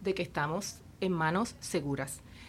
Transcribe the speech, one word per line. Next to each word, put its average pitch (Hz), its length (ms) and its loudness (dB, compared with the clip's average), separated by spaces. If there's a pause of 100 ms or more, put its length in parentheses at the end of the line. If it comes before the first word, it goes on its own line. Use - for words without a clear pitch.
de 190 160 2
que 180 80 0
estamos 165 540 0 (220)
en 185 120 4
manos 175 480 4
seguras. 139 600 -2 (260)